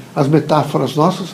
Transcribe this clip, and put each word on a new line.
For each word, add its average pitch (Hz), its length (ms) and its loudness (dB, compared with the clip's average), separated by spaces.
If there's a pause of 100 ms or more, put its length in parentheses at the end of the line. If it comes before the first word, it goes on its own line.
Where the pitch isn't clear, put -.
(140)
as 143 140 0
metáforas 151 680 0
nossas 175 380 0